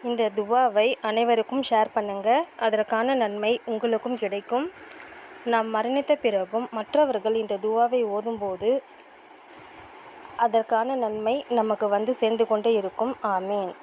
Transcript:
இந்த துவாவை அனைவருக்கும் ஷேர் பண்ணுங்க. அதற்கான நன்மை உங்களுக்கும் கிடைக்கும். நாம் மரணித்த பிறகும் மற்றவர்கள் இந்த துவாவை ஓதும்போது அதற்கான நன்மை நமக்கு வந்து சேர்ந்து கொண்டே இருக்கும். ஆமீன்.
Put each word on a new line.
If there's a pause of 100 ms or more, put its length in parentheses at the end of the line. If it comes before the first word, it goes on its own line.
இந்த (120)
துவாவை (240)
அனைவருக்கும்
ஷேர்
பண்ணுங்க. (360)
அதற்கான
நன்மை (200)
உங்களுக்கும்
கிடைக்கும். (880)
நாம்
மரணித்த (120)
பிறகும் (100)
மற்றவர்கள்
இந்த (100)
துவாவை (160)
ஓதும்போது (1700)
அதற்கான
நன்மை (240)
நமக்கு
வந்து
சேர்ந்து
கொண்டே
இருக்கும். (220)
ஆமீன். (100)